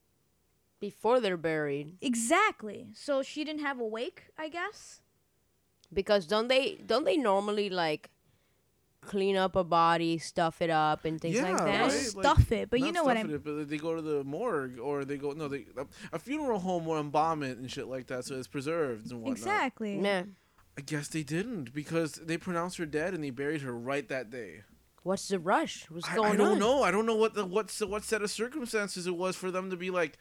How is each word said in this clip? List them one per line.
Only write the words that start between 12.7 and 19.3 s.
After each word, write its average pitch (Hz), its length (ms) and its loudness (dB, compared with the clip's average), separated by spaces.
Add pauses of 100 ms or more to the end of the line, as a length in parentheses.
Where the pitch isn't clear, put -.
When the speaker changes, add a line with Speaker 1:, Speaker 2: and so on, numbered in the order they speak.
Speaker 2:
but 240 100 2
you 269 60 2
Speaker 3:
not 339 80 -2
Speaker 2:
know 339 100 2
what 254 140 4
Speaker 3:
stuff 175 120 -2
Speaker 2:
I 147 40 -2
Speaker 3:
it, 143 100 -6
but 147 240 -4
they 151 80 -4
go 165 180 -4
to 165 80 -4
the 147 220 -2
morgue, 143 560 -4
or 139 240 -2
they 139 140 -4
go, 143 140 -4
no, 156 140 -6
they, 139 200 -6 (100)
a, 139 100 -6 (280)
a 165 40 -6
funeral 262 400 -2
home 180 260 0
will 160 140 0
embalm 151 460 2
it 127 140 -4
and 127 120 -10
shit 123 160 -6
like 127 220 -6
that, 127 160 -6
so 143 100 -8
it's 131 140 -6
preserved 135 640 -2
and 120 80 -8
whatnot. 247 180 -2